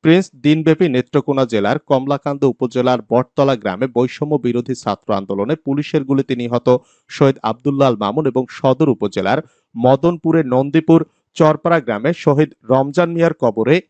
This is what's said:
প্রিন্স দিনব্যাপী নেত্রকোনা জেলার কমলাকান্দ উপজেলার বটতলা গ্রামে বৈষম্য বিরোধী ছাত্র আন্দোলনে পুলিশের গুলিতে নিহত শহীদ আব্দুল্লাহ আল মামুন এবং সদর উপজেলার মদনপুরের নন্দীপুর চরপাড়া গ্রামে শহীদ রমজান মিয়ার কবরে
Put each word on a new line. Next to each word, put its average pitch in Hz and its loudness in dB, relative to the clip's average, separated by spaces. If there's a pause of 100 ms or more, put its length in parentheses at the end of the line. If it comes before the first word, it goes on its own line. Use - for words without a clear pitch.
প্রিন্স 170 4 (180)
দিনব্যাপী 156 2
নেত্রকোনা 135 0
জেলার 110 -2 (120)
কমলাকান্দ 139 -2
উপজেলার 123 0
বটতলা 131 0
গ্রামে 104 -4
বৈষম্য 127 -2 (100)
বিরোধী 123 -2
ছাত্র - -8
আন্দোলনে 101 -4
পুলিশের 143 -2
গুলিতে 135 -2
নিহত 120 -4 (440)
শহীদ 135 2
আব্দুল্লাহ 135 0
আল 117 0
মামুন 113 -2
এবং 127 -2
সদর 135 0
উপজেলার 104 -2 (360)
মদনপুরের 156 2
নন্দীপুর 143 2 (380)
চরপাড়া 160 2
গ্রামে 117 -4 (120)
শহীদ 151 2 (200)
রমজান 139 0
মিয়ার 165 0
কবরে 117 0 (120)